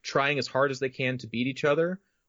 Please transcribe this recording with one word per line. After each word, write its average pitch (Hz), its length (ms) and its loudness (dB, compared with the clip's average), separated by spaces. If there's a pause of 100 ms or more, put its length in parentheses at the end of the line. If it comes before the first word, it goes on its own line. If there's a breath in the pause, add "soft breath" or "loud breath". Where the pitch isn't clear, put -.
trying 143 380 0
as 120 80 -4
hard 139 240 2
as 127 80 -6
they 135 100 -2
can 127 300 -2
to 117 80 -10
beat 117 180 -2
each - 180 -4
other 165 360 2 (300)